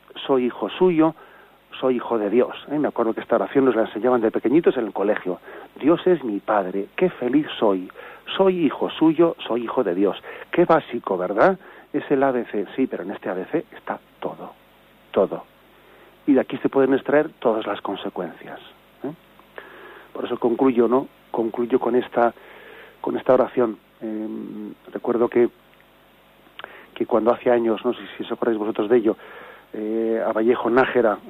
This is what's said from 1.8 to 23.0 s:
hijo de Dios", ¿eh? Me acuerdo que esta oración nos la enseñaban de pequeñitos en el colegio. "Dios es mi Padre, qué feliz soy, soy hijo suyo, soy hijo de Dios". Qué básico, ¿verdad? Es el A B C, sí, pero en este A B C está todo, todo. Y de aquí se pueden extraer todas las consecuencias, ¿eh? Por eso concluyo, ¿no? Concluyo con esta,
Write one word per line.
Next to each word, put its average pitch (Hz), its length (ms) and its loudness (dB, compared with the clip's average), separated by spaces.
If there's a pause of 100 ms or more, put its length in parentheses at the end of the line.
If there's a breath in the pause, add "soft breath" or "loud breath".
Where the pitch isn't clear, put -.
hijo 117 200 -4
de 104 120 -2
Dios", 120 260 2 (140)
¿eh? 147 100 -2
Me 135 80 0
acuerdo 110 260 -2
que - 80 -6
esta - 140 -2
oración 113 300 2
nos 123 100 4
la 110 80 2
enseñaban 113 380 0
de 110 100 2
pequeñitos 139 460 2
en 117 80 -2
el 98 80 -8
colegio. 98 480 -2 (360 loud breath)
"Dios 165 300 2
es 170 160 2
mi 104 160 -4
Padre, 98 560 -2
qué 180 140 2
feliz 131 380 -2 (120)
soy, 95 320 0 (460 loud breath)
soy 185 280 2
hijo 151 260 -2
suyo, 160 440 4 (100)
soy 117 180 -2
hijo 120 200 -2
de 95 100 0
Dios". 92 280 0 (300 loud breath)
Qué - 120 4
básico, 120 540 0
¿verdad? 104 400 2 (340 loud breath)
Es 135 180 -4
el 135 140 2
A 139 80 2
B 120 140 -2
C, 104 200 -4 (120)
sí, 131 100 2
pero 98 160 -6
en 92 80 -8
este 107 180 -8
A 98 40 -2
B 92 180 -6
C 165 140 -2 (100)
está - 240 -8 (220)
todo, - 320 -10 (580)
todo. 87 320 0 (840 soft breath)
Y 147 60 6
de 127 80 6
aquí 131 160 -4
se 131 120 -2
pueden 135 240 4
extraer 139 360 2 (100)
todas 110 260 0
las 101 160 -6
consecuencias, - 800 -10 (440)
¿eh? 135 80 -6 (1000 loud breath)
Por - 120 -8
eso 123 120 -4
concluyo, 120 500 2
¿no? 127 200 2 (240)
Concluyo 117 480 0
con 120 160 -2
esta, 120 360 2 (720 loud breath)